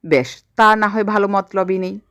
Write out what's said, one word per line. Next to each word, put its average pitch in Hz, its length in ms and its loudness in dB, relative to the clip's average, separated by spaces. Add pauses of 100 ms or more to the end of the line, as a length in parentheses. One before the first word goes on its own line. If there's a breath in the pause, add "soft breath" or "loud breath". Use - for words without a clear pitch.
বেশ, 139 380 0 (120)
তার 214 220 4
না 214 100 0
হয় 208 160 -2
ভালো 202 240 0
মতলবই 196 500 -2
নেই 185 220 -8 (120)